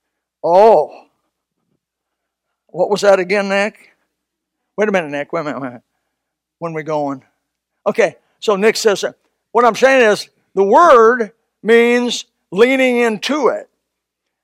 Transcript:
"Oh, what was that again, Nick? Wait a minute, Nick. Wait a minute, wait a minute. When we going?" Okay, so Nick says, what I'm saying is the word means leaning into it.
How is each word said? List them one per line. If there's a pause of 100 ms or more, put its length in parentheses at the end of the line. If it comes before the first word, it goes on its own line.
(420)
"Oh, (1600)
what
was
that
again,
Nick? (800)
Wait
a
minute,
Nick.
Wait
a
minute,
wait
a
minute. (760)
When
we
going?" (640)
Okay, (240)
so
Nick
says, (480)
what
I'm
saying
is (260)
the
word (300)
means (240)
leaning
into
it. (760)